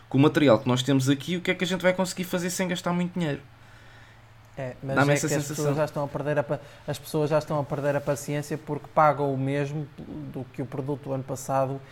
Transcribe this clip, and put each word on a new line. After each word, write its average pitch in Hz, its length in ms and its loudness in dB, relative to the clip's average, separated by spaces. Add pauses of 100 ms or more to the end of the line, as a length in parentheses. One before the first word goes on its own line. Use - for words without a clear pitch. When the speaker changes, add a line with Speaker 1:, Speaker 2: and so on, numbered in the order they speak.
(100)
Speaker 1:
com 131 80 2
o - 20 8
material 151 380 8
que 131 100 -4
nós 123 140 2
temos 135 260 2
aqui, 143 300 0
o - 20 -8
que 180 120 0
é - 20 -4
que 180 100 -4
a - 20 0
gente 180 140 -2
vai 180 140 4
conseguir 185 300 -4
fazer 180 260 -2
sem 180 180 -2
gastar 175 240 -2
muito 175 260 -2
dinheiro?" 147 220 0 (1160)
Speaker 2:
É, 127 240 -8
mas 135 140 -4
Speaker 1:
Dá-me 139 160 6
Speaker 2:
é 143 40 6
Speaker 1:
essa 143 120 2
Speaker 2:
que 147 80 0
as 147 80 0
Speaker 1:
sensação. 139 220 -6
Speaker 2:
pessoas 143 140 2
já 151 60 2
estão 147 200 -4
a 139 40 -4
perder 143 300 -2
a 147 60 4
pa-, 143 160 -4 (260)
as 147 100 -4
pessoas 151 320 -2
já 151 100 2
estão 151 200 -2
a 143 60 0
perder 139 320 -2
a 143 40 -2
paciência 147 560 -4
porque 143 380 -8
pagam 143 400 4
o - 20 -2
mesmo 143 480 -2 (140)
do 135 540 -10
que - 100 -6
o 127 40 -6
produto 135 420 -6
do 135 40 -6
ano 135 120 -4
passado 135 560 -2 (120)